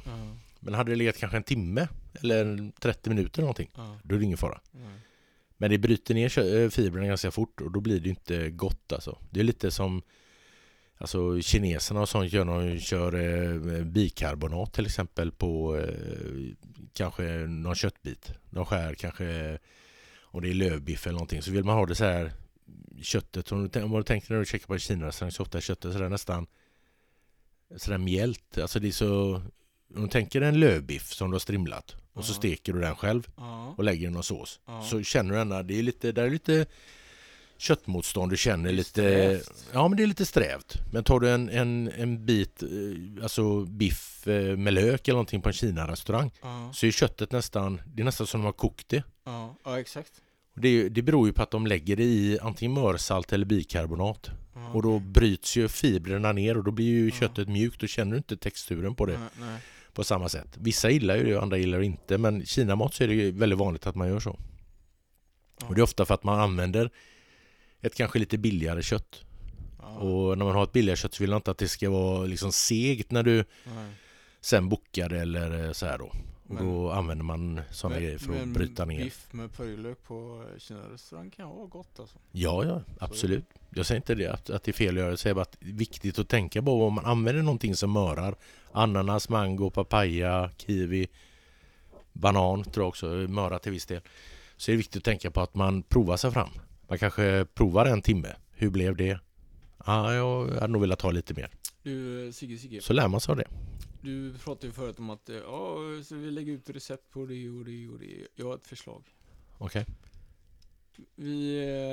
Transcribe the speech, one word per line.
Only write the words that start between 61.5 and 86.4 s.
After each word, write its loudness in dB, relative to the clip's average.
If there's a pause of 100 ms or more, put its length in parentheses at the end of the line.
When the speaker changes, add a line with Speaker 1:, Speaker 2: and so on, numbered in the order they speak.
Speaker 2:
gillar 2
det 2
inte, -2
men 2
kinamat 2
så 2
är 4
det 4
ju 4
väldigt 4
vanligt 0
att -4
man 0
gör 0
så. -6 (1200)
Speaker 1:
Ja. -10
Speaker 2:
Och -4
det 4
är 8
ofta 4
för 2
att -2
man 2
använder 2 (880)
ett -4
kanske 0
lite 0
billigare 0
kött. -4 (540)
Speaker 1:
Ja. -18
Speaker 2:
Och 0
när 2
man 2
har 6
ett -4
billigare 4
kött -4
så -4
vill 2
man 2
inte -2
att -2
det 0
ska -2
vara 2
liksom -2
segt 0
när 2
du 6 (200)
Speaker 1:
Nej. -12 (480)
Speaker 2:
sen 4
bokar -2
eller, -2
eh, -4
så -6
här -4
då. -12 (360)
Och -10
Speaker 1:
Men, -4
Speaker 2:
då -2
använder -2
man -4 (100)
såna -6
Speaker 1:
men, -4
Speaker 2:
grejer -6
för -8
att -4
Speaker 1:
men -6
Speaker 2:
bryta -2
ner. -4
Speaker 1:
biff -14
med -12
purjolök -10
på, -14
eh, -18
Kina-restaurang -18
kan -18
vara -16
gott, -20
alltså. -20 (140)
Speaker 2:
Ja, 0
ja, -2 (180)
Speaker 1:
Så -10
Speaker 2:
absolut. -2 (260)
Jag -4
säger 0
inte -2
det -2
att, -8
att -4
det -4
är 0
fel 2
att 0
göra. 0
Jag -4
säger 2
bara 0
att -8
det -16
är -10
viktigt -4
att 0
tänka 0